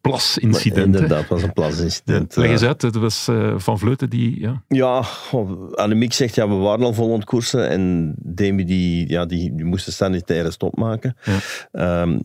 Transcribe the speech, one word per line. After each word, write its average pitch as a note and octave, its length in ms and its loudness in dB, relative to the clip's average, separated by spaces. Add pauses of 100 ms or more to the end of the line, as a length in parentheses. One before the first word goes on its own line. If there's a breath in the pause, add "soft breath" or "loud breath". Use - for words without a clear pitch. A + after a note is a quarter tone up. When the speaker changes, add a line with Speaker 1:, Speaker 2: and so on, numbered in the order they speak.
Speaker 1:
plasincident, - 760 2
Speaker 2:
Maar G2 180 4
Speaker 1:
hè. F#2+ 80 4
Speaker 2:
inderdaad, D#2 260 2
was F2 160 0
een F2 100 -2
plasincident, E2+ 840 -2
Speaker 1:
Ja, - 60 2
leg D#2+ 80 4
Speaker 2:
ja. E2+ 60 4
Speaker 1:
eens A2 100 4
uit, C#3+ 160 0
het A#2 140 0
was, A2 320 -2
eh, G#2+ 300 2
Van G2+ 220 -2
Vleuten B2+ 300 0
die... A#2+ 300 0
Ja. A#2+ 280 -4
Speaker 2:
Ja, C3 340 4
goh, F#2+ 720 -4
Annemiek A2 400 2
zegt, A#2+ 220 0
ja, A2 140 2
we G2+ 60 2
waren G#2 300 2
al A#2+ 80 0
vol A2+ 180 0
aan A2+ 80 0
het G#2 60 -6
koersen A#2+ 440 0
en F2 480 0
Demi, G2 480 0
die, F2 440 0
ja, E2+ 160 0
die, E2+ 300 -4
die D#2+ 100 -4
moesten F2+ 280 -4
sanitaire E2+ 580 0
stop - 260 -4
maken. A2+ 460 -2
Speaker 1:
Ja. G2 140 0 (340 loud breath)
Speaker 2:
Ehm, F2 540 0